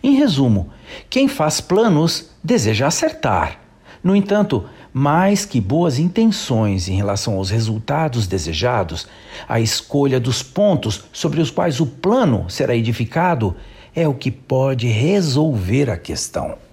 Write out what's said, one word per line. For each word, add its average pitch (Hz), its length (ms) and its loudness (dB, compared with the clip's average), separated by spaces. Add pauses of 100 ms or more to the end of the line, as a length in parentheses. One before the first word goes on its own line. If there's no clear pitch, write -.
Em 269 140 4
resumo, 135 540 2 (400)
quem 269 180 2
faz 156 320 0
planos 175 680 2 (120)
deseja 123 460 2
acertar. - 720 -2 (420)
No 190 140 2
entanto, 196 480 2 (300)
mais 170 500 2
que - 160 -2
boas 135 400 0
intenções 123 880 0
em 95 80 -2
relação 101 400 -2
aos 95 140 -2
resultados 113 760 -2
desejados, 87 800 -2 (440)
a 113 100 0
escolha 127 600 0
dos 120 220 -2
pontos 180 680 0
sobre 160 300 -2
os 156 100 0
quais 165 300 -2
o 156 40 2
plano 175 640 0
será 127 240 -2
edificado 117 800 0 (400)
é 165 140 2
o 139 60 0
que 123 180 -4
pode 131 560 -2
resolver 135 1000 0
a 92 80 -4
questão. - 580 -8 (180)